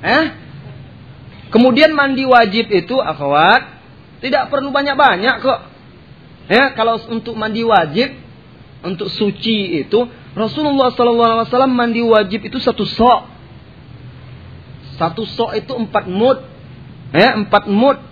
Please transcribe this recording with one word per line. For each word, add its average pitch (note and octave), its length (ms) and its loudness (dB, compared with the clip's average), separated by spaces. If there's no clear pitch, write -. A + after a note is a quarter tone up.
Eh? C4+ 200 2
Kemudian C4 400 4
mandi C4+ 320 0
wajib A3+ 480 2
itu, F#3+ 240 -2
akhwat, D#3 720 2
tidak C4+ 240 -2
perlu C#4 240 -4
banyak-banyak C4+ 720 2
kok. C4 180 -2
Ya, C4 260 2
kalau A3+ 220 0
untuk A3+ 240 -8
mandi A3 320 -4
wajib, G3 480 2
untuk G3 240 -8
suci G3+ 720 -4
itu, A#3+ 240 0
Rasulullah C4 640 -2
sallallahu A#3 360 2
alaihi A3+ 80 -6
wasallam B3+ 240 2
mandi A#3 320 0
wajib G#3+ 400 2
itu B3 80 -10
satu A3+ 320 -2
sok. A#3 400 2
Satu F3 320 -6
sok A3+ 320 -4
itu - 160 -10
empat G#3+ 320 -4
mud. A3 320 0
Ya, F#3+ 240 4
empat G#3 320 0
mud. B3 320 2